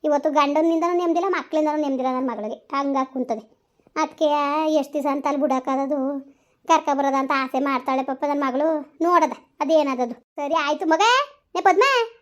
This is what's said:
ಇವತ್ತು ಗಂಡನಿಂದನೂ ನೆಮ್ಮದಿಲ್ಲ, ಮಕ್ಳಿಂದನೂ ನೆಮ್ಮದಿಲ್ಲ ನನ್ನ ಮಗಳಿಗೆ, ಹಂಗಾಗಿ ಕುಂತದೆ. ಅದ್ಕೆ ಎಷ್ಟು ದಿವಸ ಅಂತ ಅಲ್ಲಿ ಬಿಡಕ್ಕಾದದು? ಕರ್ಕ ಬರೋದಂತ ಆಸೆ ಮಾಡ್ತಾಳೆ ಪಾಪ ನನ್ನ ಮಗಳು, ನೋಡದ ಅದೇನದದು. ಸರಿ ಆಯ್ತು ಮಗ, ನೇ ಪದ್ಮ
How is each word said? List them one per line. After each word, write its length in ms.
ಇವತ್ತು 260
ಗಂಡನಿಂದನೂ 640
ನೆಮ್ಮದಿಲ್ಲ, 360
ಮಕ್ಳಿಂದನೂ 480
ನೆಮ್ಮದಿಲ್ಲ 360
ನನ್ನ 180
ಮಗಳಿಗೆ, 240
ಹಂಗಾಗಿ 580
ಕುಂತದೆ. 460
ಅದ್ಕೆ 280
ಎಷ್ಟು 200
ದಿವಸ 160
ಅಂತ 160
ಅಲ್ಲಿ 140
ಬಿಡಕ್ಕಾದದು? 1000
ಕರ್ಕ 260
ಬರೋದಂತ 400
ಆಸೆ 260
ಮಾಡ್ತಾಳೆ 420
ಪಾಪ 260
ನನ್ನ 180
ಮಗಳು, 560
ನೋಡದ 300
ಅದೇನದದು. 540
ಸರಿ 400
ಆಯ್ತು 320
ಮಗ, 140
ನೇ 60
ಪದ್ಮ 220